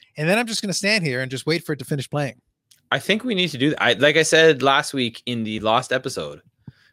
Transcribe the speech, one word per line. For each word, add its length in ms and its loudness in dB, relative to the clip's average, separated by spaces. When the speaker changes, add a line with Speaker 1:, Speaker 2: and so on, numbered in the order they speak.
Speaker 1:
and 120 -2
then 100 4
I'm 100 -2
just 120 -6
gonna 120 -4
stand 340 0
here 140 -2
and 100 -6
just 160 -8
wait 180 -2
for 80 -6
it 60 -6
to 60 -12
finish 260 -6
playing. 300 -4
Speaker 2:
I 80 0
think 240 0
we 140 -2
need 140 0
to 80 -10
do 120 2
that. 120 -2
I, 100 4
like 240 4
I 80 6
said 400 6
last 280 2
week 340 -4
in 180 -4
the 160 -4
lost 320 0
episode, 500 -6